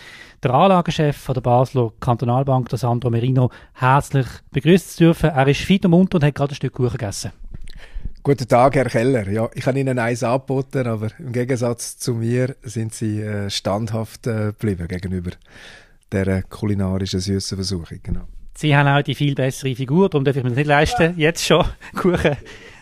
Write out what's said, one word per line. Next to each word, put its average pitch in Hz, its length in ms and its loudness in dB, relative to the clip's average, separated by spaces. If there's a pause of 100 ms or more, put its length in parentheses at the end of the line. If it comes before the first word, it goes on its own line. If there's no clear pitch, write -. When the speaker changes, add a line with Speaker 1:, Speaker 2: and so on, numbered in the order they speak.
(420)
Speaker 1:
den 127 100 0
Anlagechef 165 680 4
von - 160 -6
der 123 80 -4
Basler 123 580 2
Kantonalbank, 127 720 0
der 120 80 -4
Sandro 120 320 0
Merino, 127 420 2 (220)
herzlich 131 540 2 (260)
begrüßen 165 380 4
zu - 120 -16
dürfen. 165 280 4
Er 135 180 4
ist 139 100 2
fit - 240 0
und 185 80 4
munter 185 240 4
und 139 80 0
hat 147 120 2
gerade 143 180 -2
ein - 20 -10
Stück 131 160 -6
Kuchen 123 260 -2
gegessen. - 340 -8 (920)
Speaker 2:
Guten 139 240 0
Tag, 127 280 4
Herr 131 100 2
Keller. 117 440 0
Ja, 110 240 -2
ich 131 140 -6
habe 131 100 0
Ihnen 131 220 -2
eins 117 240 -2
angeboten, 131 640 -2
aber 107 220 -4 (100)
im 123 140 -10
Gegensatz 120 640 -2
zu 127 160 -4
mir 123 500 -2
sind 110 300 -6
Sie, 107 260 -4
äh, 104 300 -6
standhaft, 107 760 -4
äh, 107 320 -2
geblieben 87 300 -4
gegenüber 90 440 -6 (840)
dieser 95 300 0
kulinarischen, 98 760 -2
süßen 98 380 -4
Versuchung. 90 440 -6
Genau. 87 200 -4 (360)
Speaker 1:
Sie 151 160 2
haben 143 140 4
auch 143 160 4
die 135 120 -4
viel 143 200 0
bessere 131 400 -2
Figur, 147 320 2
darum 147 160 0
darf 139 140 2
ich 127 60 -2
mir 127 60 0
das 120 80 -2
nicht 147 100 0
leisten, 156 440 4
Speaker 2:
Ah. - 60 -4
Speaker 1:
jetzt 160 280 0
schon 165 200 4 (160)
<laughs> - 140 -18
Kuchen 170 420 0 (440)